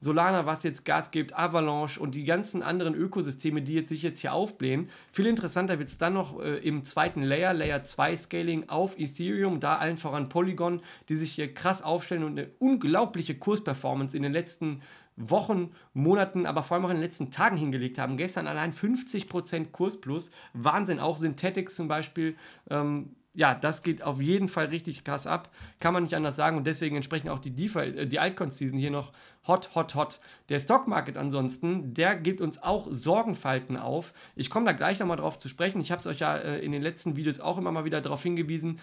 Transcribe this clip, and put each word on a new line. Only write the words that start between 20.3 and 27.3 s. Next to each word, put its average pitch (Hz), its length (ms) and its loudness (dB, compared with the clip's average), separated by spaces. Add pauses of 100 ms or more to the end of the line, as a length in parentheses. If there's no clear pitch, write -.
Wahnsinn. 151 480 2
Auch 151 160 0
Synthetix 175 580 -2
zum 165 140 -4
Beispiel, 160 480 -2 (340)
ähm, 147 460 -2 (180)
ja, 143 200 6
das 156 280 0
geht 160 200 -2
auf 139 180 -2
jeden 185 280 4
Fall 160 180 0
richtig 165 380 -6
krass 143 240 -4
ab, 165 260 -2 (240)
kann 170 140 4
man 180 100 4
nicht 165 140 0
anders 151 180 0
sagen 156 220 4
und 139 100 0
deswegen 156 300 0
entsprechen 143 320 -2
auch 151 100 -4